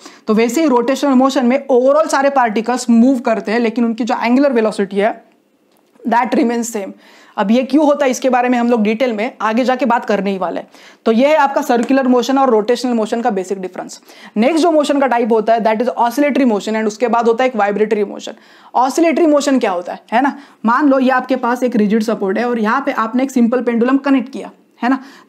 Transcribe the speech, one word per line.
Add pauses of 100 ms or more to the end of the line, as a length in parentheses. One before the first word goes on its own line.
(280)
तो
वैसे
ही
रोटेशनल
मोशन
में (100)
overall
सारे
पार्टिकल्स
मूव
करते
हैं,
लेकिन
उनकी
जो
एंगुलर
वेलोसिटी
है (840)
that
remains
same। (460)
अब
ये
क्यों
होता
है
इसके
बारे
में
हम
लोग
डिटेल
में (100)
आगे
जाके
बात
करने
ही
वाले
हैं। (380)
तो
ये
है
आपका
सर्कुलर
मोशन
और
रोटेशनल
मोशन
का
बेसिक
डिफरेंस। (380)
नेक्स्ट
जो
मोशन
का
टाइप
होता
है
that
is
oscillatory
motion,
and
उसके
बाद
होता
है
एक
वाइब्रेटरी
मोशन। (420)
ऑसिलेटरी
मोशन
क्या
होता
है, (100)
है
ना? (280)
मान
लो
ये
आपके
पास
एक
रिजिड
सपोर्ट
है
और
यहाँ
पे
आपने
एक
सिंपल
पेंडुलम
कनेक्ट
किया, (300)
है
ना? (300)